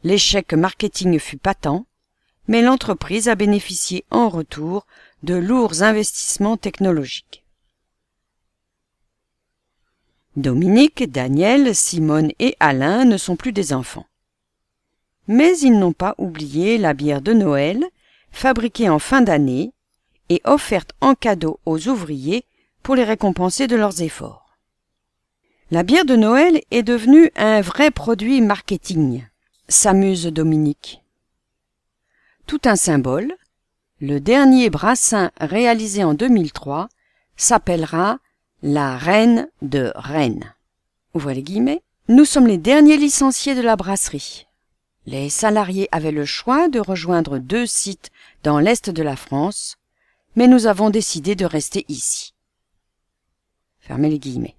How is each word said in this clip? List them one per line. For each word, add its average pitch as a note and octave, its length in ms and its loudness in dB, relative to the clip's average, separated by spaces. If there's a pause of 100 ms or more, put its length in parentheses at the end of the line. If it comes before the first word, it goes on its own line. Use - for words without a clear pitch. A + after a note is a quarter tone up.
L'échec F#3+ 500 0
marketing F3+ 680 0
fut - 180 -14
patent, F#3+ 480 -4 (600)
mais A3+ 140 2
l'entreprise A3+ 680 -2
a A3+ 60 2
bénéficié G3 760 -2
en A#3 160 2
retour E3+ 580 -8 (380)
de F3 100 -2
lourds F#3 480 0
investissements G#3+ 760 -2
technologiques. - 880 -6 (3000)
Dominique, F3+ 760 2
Daniel, F#3+ 640 0
Simone D#3 640 0
et C4 220 0
Alain D3+ 440 0
ne A3+ 120 4
sont F3+ 180 -6
plus A#3+ 180 -6
des F3+ 200 -4
enfants. - 340 -8 (1200)
Mais D#4 320 4
ils C4 180 6
n'ont F#3 160 2
pas F3+ 260 -4
oublié E3 600 -2
la E3 160 0
bière C#3+ 260 -2
de G3 120 -2
Noël, F#3 520 2 (460)
fabriquée A#3 580 -2
en D3+ 120 2
fin C4 220 2
d'année D3 500 0 (560)
et E3+ 160 0
offerte - 560 0
en C4+ 160 2
cadeau E3 500 -4
aux D#3+ 220 -4
ouvriers E3+ 560 -4 (400)
pour C4+ 100 0
les B3+ 80 4
récompenser G#3 640 -2
de A#3+ 80 0
leurs G3+ 280 0
efforts. - 540 -12 (1160)
La E3+ 100 0
bière C#4 220 2
de B3 100 2
Noël B3 460 4 (100)
est A#3 140 -2
devenue A#3+ 500 6
un G#3+ 260 2
vrai C4+ 300 0
produit A#3 500 -2
marketing, D#3+ 840 -2 (420)
s'amuse F#3+ 580 2
Dominique. D#3 760 -2 (1400)
Tout D4 200 -6
un G#3+ 100 4
symbole, D#3 580 -2 (640)
le C#3+ 220 -4
dernier B3+ 500 6
brassin G3 720 -2
réalisé G#3+ 640 -2
en D#3 100 2
deux G#3+ 140 -2
mille F#3+ 240 2
trois D#3 360 -10 (480)
s'appellera F3+ 840 -2 (420)
la C#3+ 340 -2
Reine A3 520 2 (140)
de C3+ 340 -2
Rennes. C#3 580 -4 (580)
Ouvrez C#3+ 220 -6
les C3 80 -8
guillemets. A#3 400 -2 (240)
Nous B3+ 180 8
sommes C4+ 220 4
les G#3 100 4
derniers D4 420 6
licenciés C#4 580 0
de B3+ 60 -2
la A#3 120 2
brasserie. F#3+ 720 -8 (600)
Les C#3 220 -8
salariés G3 640 0
avaient D#3 220 -2
le D3 120 -4
choix C#4 440 0
de B3+ 100 -2
rejoindre E3+ 600 -2
deux F#3+ 280 -4
sites - 460 -8 (320)
dans D3 160 2
l'est G3+ 300 -2
de D#3+ 120 -6
la C#3+ 140 -6
France, - 600 -8 (600)
mais A#3+ 100 6
nous B3 220 6
avons G#3 200 0
décidé G#3 460 -2
de F#3 120 -4
rester D#3+ 420 -6
ici. - 440 -10 (1500)
Fermez C3+ 280 -4
les D3+ 120 -4
guillemets. B2+ 380 -10